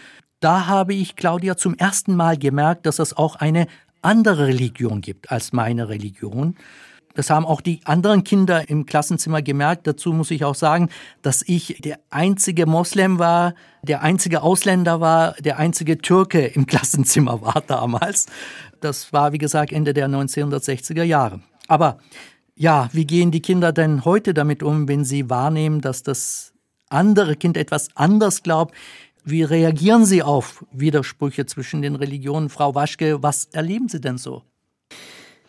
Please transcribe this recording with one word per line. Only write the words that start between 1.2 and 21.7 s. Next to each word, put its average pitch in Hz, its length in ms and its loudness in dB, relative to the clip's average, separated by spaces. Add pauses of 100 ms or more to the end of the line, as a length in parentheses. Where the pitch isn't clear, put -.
zum 175 180 -2
ersten 190 400 0
Mal 165 220 2
gemerkt, 143 480 0
dass 151 140 0
es 156 160 -2
auch 156 200 0
eine 160 320 0 (340)
andere 196 460 4
Religion 120 540 -2
gibt - 300 -14
als 117 200 -6
meine 117 380 -2
Religion. 104 640 -6 (600)
Das 143 140 -4
haben 156 160 -2
auch 156 160 -4
die 170 240 -6
anderen 185 400 0
Kinder 180 440 0
im 151 160 -4
Klassenzimmer 156 560 -2
gemerkt. 143 460 -2
Dazu 156 240 -4
muss 160 200 -2
ich 156 120 -4
auch 143 100 -2
sagen, 165 360 0 (320)
dass - 260 -2
ich 175 320 -4
der 151 180 -12 (120)
einzige 175 560 0
Moslem 180 540 2
war, 170 340 2 (300)
der 143 180 -2
einzige 165 400 0
Ausländer 180 580 2
war, 165 400 4
der 143 180 -4
einzige 160 400 0
Türke 180 480 4
im 135 200 0
<laughs> - 20 -2
Klassenzimmer 127 760 0
war 113 240 -2
damals. 120 600 -2 (560)
Das - 320 -8
war, 147 180 2
wie 151 60 -4
gesagt, 151 340 -2
Ende 151 220 0
der 139 160 0
neunzehnhundertsechziger 139 960 -4
Jahre. 127 340 0 (300)
Aber 156 300 2 (540)